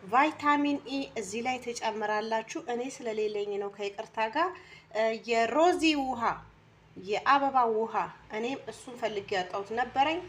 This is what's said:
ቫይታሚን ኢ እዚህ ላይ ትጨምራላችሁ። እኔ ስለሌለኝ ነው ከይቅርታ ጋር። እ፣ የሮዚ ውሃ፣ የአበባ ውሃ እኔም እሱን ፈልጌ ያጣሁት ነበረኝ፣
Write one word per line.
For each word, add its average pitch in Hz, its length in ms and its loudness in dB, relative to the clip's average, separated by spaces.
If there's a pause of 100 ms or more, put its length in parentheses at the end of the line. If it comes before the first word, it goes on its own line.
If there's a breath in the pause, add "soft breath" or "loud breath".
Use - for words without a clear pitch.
ቫይታሚን 285 720 4 (100)
ኢ 269 120 -4 (160)
እዚህ 214 260 -6
ላይ 254 180 -2
ትጨምራላችሁ። 220 1080 -2
እኔ 240 140 -2 (100)
ስለሌለኝ 214 640 -4
ነው 202 160 -4
ከይቅርታ 202 460 -8 (120)
ጋር። 320 200 0 (420 loud breath)
እ፣ 220 120 0 (220)
የሮዚ 277 580 4 (160)
ውሃ፣ 254 240 -2 (760)
የአበባ 254 600 2 (140)
ውሃ 220 240 0 (360)
እኔም 233 360 -4
እሱን 240 280 -14
ፈልጌ 214 360 -4
ያጣሁት 196 420 -2
ነበረኝ፣ 269 560 2